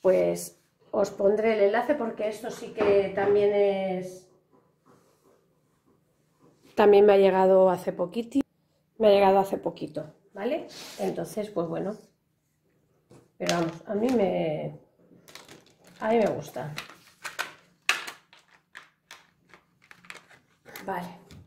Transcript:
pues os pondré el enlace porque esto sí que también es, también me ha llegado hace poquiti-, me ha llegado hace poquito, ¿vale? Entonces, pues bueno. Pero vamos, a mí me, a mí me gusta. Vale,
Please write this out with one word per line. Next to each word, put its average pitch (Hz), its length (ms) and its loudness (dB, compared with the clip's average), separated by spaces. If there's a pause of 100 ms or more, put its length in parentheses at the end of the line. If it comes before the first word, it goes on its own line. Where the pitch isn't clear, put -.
pues 175 580 0 (320)
os 202 200 -2
pondré 214 440 0
el 202 100 2
enlace 233 300 0
porque 220 340 -6
esto 220 220 -10
sí - 220 -14
que 202 420 2
también 202 400 2
es, 190 720 -2 (2500)
también 208 320 6
me 208 60 6
ha 196 60 6
llegado 190 520 6
hace 180 260 -6
poquiti-, 226 460 -4 (560)
me 220 100 4
ha - 20 8
llegado 196 280 6
hace 196 200 -2
poquito, - 560 -10 (180)
¿vale? 247 340 -6 (320)
Entonces, 190 520 -8
pues 165 180 -6
bueno. 170 280 -6 (1400)
Pero 175 200 -4
vamos, 165 300 -4
a 214 80 -8
mí 220 140 -2
me, 175 680 -2 (1200)
a 220 100 -4
mí 233 80 4
me 208 80 2
gusta. 143 480 -8 (4000)
Vale, 180 220 -8 (380)